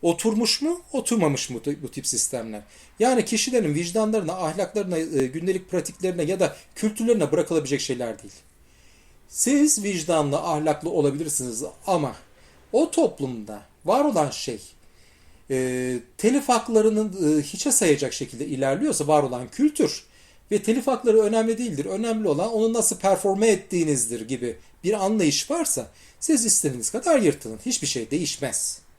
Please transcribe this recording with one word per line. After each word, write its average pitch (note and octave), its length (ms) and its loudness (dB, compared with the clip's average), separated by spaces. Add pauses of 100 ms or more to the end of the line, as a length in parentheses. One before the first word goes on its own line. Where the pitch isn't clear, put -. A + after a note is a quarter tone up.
Oturmuş G#3+ 600 0
mu, E4+ 200 -2 (100)
oturmamış F#3 580 0
mı A#2+ 100 -8 (220)
bu C3 100 -10
tip - 160 -8
sistemler? A2+ 540 -4 (380)
Yani A#3 260 4
kişilerin A3 500 0
vicdanlarına, F3+ 580 0
ahlaklarına, F3+ 640 -2
e, D3+ 300 0
gündelik F3+ 440 -4
pratiklerine F3+ 520 -2
ya F3+ 160 -2
da F3 160 2 (200)
kültürlerine G#3+ 560 0
bırakılabilecek D3 500 0
şeyler A#2+ 400 -6
değil. G2 120 -20 (920)
Siz C#4+ 560 2
vicdanlı, D#3+ 540 0
ahlaklı D#3 520 0
olabilirsiniz C#3+ 760 -2 (240)
ama D3+ 280 0 (560)
o D#4+ 200 2
toplumda A#2 680 -2 (240)
var B3 200 2
olan E3+ 240 2
şey, A#2 320 -8 (920)
e, B2+ 480 -2 (180)
telif C4 320 2
haklarının, G#3+ 880 2
e, - 20 -2
hiçe - 300 -2
sayacak C#3+ 420 4
şekilde B2+ 320 -8
ilerliyorsa C#3+ 600 0
var D3+ 160 4
olan B2+ 240 -4
kültür - 560 0 (480)
ve G#3 120 0
telif B3 240 0
hakları A#3 320 4
önemli A3 380 2
değildir, F#3+ 280 -4
önemli A3 420 -2
olan F3 260 0
onu A3+ 200 2
nasıl G#3+ 240 0
performe G3 500 2
ettiğinizdir D3+ 800 0
gibi A#2+ 300 -6 (260)
bir G3 220 0
anlayış G3 460 0
varsa D4 360 -2 (320)
siz C4 260 2
istediğiniz C3 460 0
kadar C#4 280 2
yırtının. C3+ 460 0
Hiçbir A#3+ 220 -4
şey A#2 240 -4
değişmez. C#3+ 680 -4 (180)